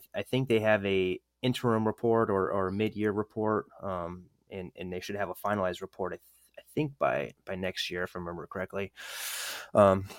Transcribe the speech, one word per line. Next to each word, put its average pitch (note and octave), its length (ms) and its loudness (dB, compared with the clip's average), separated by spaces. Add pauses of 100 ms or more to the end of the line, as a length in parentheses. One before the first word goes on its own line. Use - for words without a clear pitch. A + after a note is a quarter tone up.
(160)
I G2+ 80 -4
think C3+ 240 0
they A2+ 140 4
have G#2+ 240 4
a F#2 340 2 (220)
interim A#2 440 2
report A2+ 440 4
or, F#2+ 200 2
or F#2+ 200 0
a - 20 -4
mid-year G#2 400 0
report, G#2+ 540 0 (160)
um, F2+ 420 -6 (260)
and, F2+ 280 -10
and F2+ 160 -8
they F#2 80 -6
should G2+ 160 -8
have G2 120 -2
a F#2 40 -6
finalized G2 480 -2
report, F#2 320 -6
I - 20 -10
th-, - 440 -20
I - 20 -20 (120)
think D3 240 -2
by, - 360 0 (120)
by F#2+ 100 -8
next F#2 360 -4
year, F2+ 120 -4
if F2+ 120 -8
I F2+ 40 -6
remember F2 280 -8
correctly. G2 460 -8 (840)
Um, G2 300 8 (140)